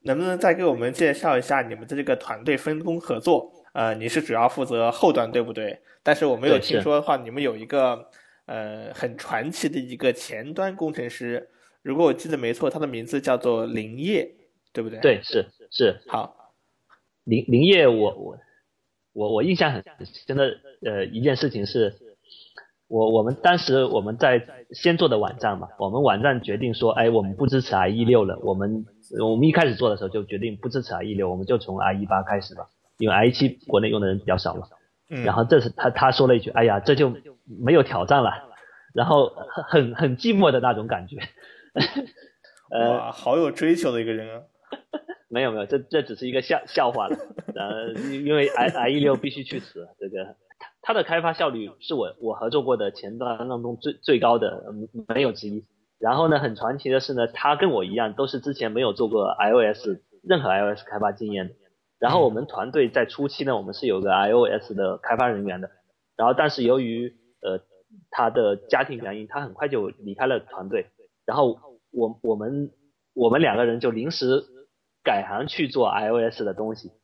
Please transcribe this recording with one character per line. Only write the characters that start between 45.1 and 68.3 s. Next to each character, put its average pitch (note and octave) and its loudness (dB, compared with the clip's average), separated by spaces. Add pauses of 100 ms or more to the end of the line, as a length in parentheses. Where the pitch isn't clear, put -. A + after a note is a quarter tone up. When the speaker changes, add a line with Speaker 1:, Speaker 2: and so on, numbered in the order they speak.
Speaker 2:
没 A#2+ -2
有， C3 2
没 A2 -6
有， G2+ -4
这， C3+ 0
这 C#3 0
只 A#2 -10
是 B2+ -10
一 B2 -6
个 C3 0
笑-， E3 -2
笑 C3 0
话 A2+ -4
了。 - -2 (380)
呃， A2 -6
因-， C3+ -8
因 D3 2
为 C#3+ 4
I，I B2 0
E C#3+ 0
六 C#3+ 4
必 C#3 -6
须 C#3+ -12
去 C3 -8
死， - -18 (100)
这 G2 -10
个， F#2+ -10 (460)
他 - -2
的 G3 0
开 E3 0
发 E3 0
效 E3 -2
率 A2+ -6 (100)
是 - -6
我， G#2 -2
我 A2 -4
合 C#3 -4
作 C#3+ 0
过 B2 2
的 G#2 -2
前 G2+ -14
端 A#2+ -6
当 B2 -6
中 A#2+ -8
最， D3 -6
最 C3+ 2
高 A#2 4
的， F#2 -4
嗯， G#2+ -12 (200)
没 B2 0
有 B2 0
之 G#2 -12
一。 G#2+ -8 (340)
然 A2+ 0
后 D#3+ 2
呢， D3+ 4
很 C3 -2
传 A#2 -6
奇 C#3 -6
的 C3 4
是 C3+ -8
呢， A#2+ 0
他 C#3+ 0
跟 F3 2
我 G#2 0
一 F#2+ -8
样， A2 -2
都 C#3 -2
是 C3 -6
之 C#3+ -6
前 A#2 -4
没 A2+ -2
有 A#2 0
做 A2 -2
过 G#2 0
I - 2
O B2 6
S， G#2+ -2 (200)
任 F3 0
何 A2+ -2
I F#2+ 2
O G#2 0
S G#2 -14
开 G#2 -10
发 G#2 0
经 G#2+ -8
验 F#2+ -6
的。 A2 -16 (440)
然 A#2+ 2
后 E3+ 6
我 B2 4
们 A2+ -6
团 A2 -8
队 C3+ 2
在 A#2+ 2
初 C#3+ -6
期 C#3 -8
呢， C3 0
我 G2+ -4
们 F#2+ -10
是 C3+ -8
有 G2 0
个 F#2+ 0
I G2+ 4
O A#2+ 6
S G#2+ -2
的 F#2+ -2
开 - -2
发 B2 0
人 G2+ -4
员 F#2 -6
的。 F#2 -12 (460)
然 A2+ 2
后 B2+ 4
但 D3+ 2
是 C#3 -6
由 B2 4
于， A#2+ -6 (240)
呃， F#2+ -4 (500)
他 A#2+ 0
的 A2 2